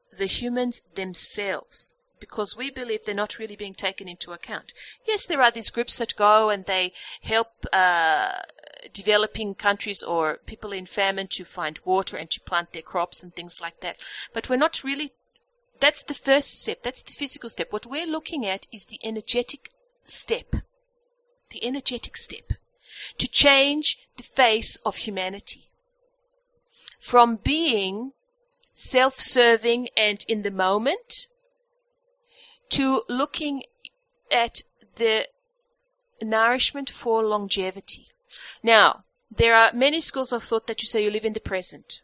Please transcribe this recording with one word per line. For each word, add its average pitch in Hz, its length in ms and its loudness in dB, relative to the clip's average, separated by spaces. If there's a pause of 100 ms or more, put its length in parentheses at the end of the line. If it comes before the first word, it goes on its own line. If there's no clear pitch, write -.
(180)
the 196 80 -2
humans 240 560 -2 (140)
themselves, 190 1000 -6 (260)
because - 360 -6
we 269 160 -8
believe 233 340 -6
they're 208 80 -4
not 208 240 -4
really 214 180 -10
being 196 200 -12
taken 190 320 -6
into 180 240 -12
account. - 420 -12 (320)
Yes, 427 220 -2
there 285 140 0
are 233 100 6
these 226 180 -6
groups - 300 -4
that 233 160 -4
go 214 340 6
and 196 160 -2
they 185 280 -2 (280)
help, 226 280 0 (220)
uh, 165 600 4 (640)
developing 208 600 0
countries 202 480 -2
or 160 420 0
people 214 260 -12
in 185 140 -8
famine 196 420 -2
to - 160 -6
find 156 400 -8
water 185 340 0
and 165 120 -8
to - 120 -4
plant 170 300 -4
their 170 100 -12
crops - 420 -4
and 175 120 -16
things 175 240 -14
like 170 220 -12
that. 175 160 -10 (360)
But 226 140 -8
we're 254 100 2
not 302 260 0
really, 277 280 -6 (680)
that's 294 240 2
the 285 100 -6
first - 480 2
step. - 220 -6
That's 254 180 -8
the - 120 -18
physical 262 360 -8
step. - 240 -8
What 214 140 -6
we're 302 180 -6
looking 311 400 -6
at 190 260 -6
is 208 140 -12
the - 180 -20
energetic 220 680 -4 (340)
step, - 500 -2 (960)
the - 160 -10
energetic 254 500 -6
step - 380 -6 (640)
to 247 100 0
change 285 720 4 (200)
the - 60 -16
face 226 640 2
of - 100 -4
humanity 196 720 -8 (1300)
from 233 380 6
being 254 760 -2 (640)
self-serving 240 1200 4
and 208 300 0
in 214 160 -2
the 202 80 -4
moment 208 760 0 (1400)
to 269 400 2
looking 277 540 -4 (680)
at 233 300 0 (340)
the 220 320 0 (960)
nourishment 233 680 0
for 226 340 0
longevity. 196 840 -4 (560)
Now, 214 420 6 (260)
there 233 220 4
are 226 180 8
many 285 300 2
schools 262 320 -4
of 226 100 -2
thought - 240 -2
that 226 140 -6
you - 60 -8
say 214 160 0
you 208 80 0
live 208 140 -2
in 220 80 -2
the 214 60 -6
present. - 640 -8